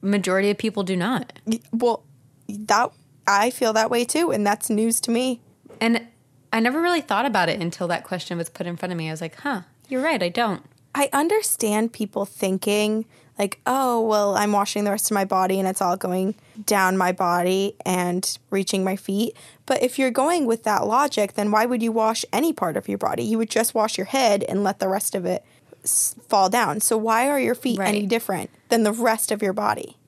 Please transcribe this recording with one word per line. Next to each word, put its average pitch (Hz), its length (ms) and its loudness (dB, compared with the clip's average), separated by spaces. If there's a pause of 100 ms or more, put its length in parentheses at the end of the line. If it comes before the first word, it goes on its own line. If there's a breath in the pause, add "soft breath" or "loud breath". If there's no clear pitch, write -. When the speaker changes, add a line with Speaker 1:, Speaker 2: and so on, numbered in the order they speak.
Speaker 1:
majority 196 500 2
of 202 60 -2
people 208 260 -2
do 190 120 -2
not. 196 380 -2 (120)
Speaker 2:
Y-, 220 140 -2 (120)
well, 233 320 0 (440)
that, 214 440 0 (360)
I 202 220 4
feel 240 240 0
that 220 160 2
way 240 160 2
too, 330 260 0
and 214 140 0
that's 202 240 0
news 226 320 0
to - 100 -4
me. 247 300 0 (400)
Speaker 1:
And 233 240 2 (480)
I 226 60 0
never 254 220 0
really 339 200 0
thought 220 240 0
about 196 240 2
it 160 100 -2
until 170 280 -4
that 170 160 -2
question 175 340 -6
was 170 120 -6
put - 180 -8
in 175 100 -8
front 180 140 -6
of 175 60 -6
me. 160 120 -6
I - 20 -6
was 156 100 -8
like, 160 200 -10
"Huh, 254 200 -4 (280)
you're 254 120 -2
right, 294 200 0
I 175 80 0
don't." 208 340 -2 (300)
Speaker 2:
I 285 180 0
understand 233 800 0
people 202 340 -4
thinking, 208 800 0 (340 soft breath)
like, 202 260 -2
"Oh, 254 360 2
well, 208 340 2
I'm 208 180 2
washing 202 320 0
the 202 60 0
rest 208 200 -2
of 208 40 0
my 196 100 2
body 190 340 2
and 190 80 0
it's 185 140 -2
all 180 160 0
going 185 380 -2 (300 loud breath)
down 190 320 4
my 185 140 2
body 185 640 0 (100)
and 180 520 -2 (140)
reaching 196 320 -2
my 190 120 -2
feet." 202 400 -4 (300 loud breath)
But 262 160 2
if 254 180 -2
you're 262 120 2
going 294 340 2
with 226 180 -2
that 208 220 2
logic, 220 480 0
then 208 180 -2
why 214 140 4
would 247 160 0
you 233 100 0
wash 220 400 0
any 302 220 0
part 170 240 -2
of 196 100 -6
your 202 120 -4
body? - 240 -2
You 220 160 0
would 226 100 -2
just 220 240 0
wash 220 240 0
your 208 80 -2
head 226 420 2
and 196 160 -2
let 196 160 -2
the 190 80 0
rest 190 280 -2
of 180 100 -4
it 180 180 -4 (400 soft breath)
s-, - 320 -2 (140)
fall 196 200 6
down. 220 300 2
So 220 180 0
why 226 300 2
are 285 120 0
your 240 160 0
feet 190 240 -2
any 202 220 0
Speaker 1:
Right. 202 60 -2
Speaker 2:
different 196 420 -2 (200)
than 233 140 4
the 208 100 2
rest 226 400 0
of 214 80 -4
your 196 120 0
body? 208 440 -4 (100)